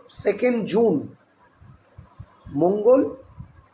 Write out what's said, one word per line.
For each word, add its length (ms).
সেকেন্ড 560
জুন, 420
মঙ্গল 600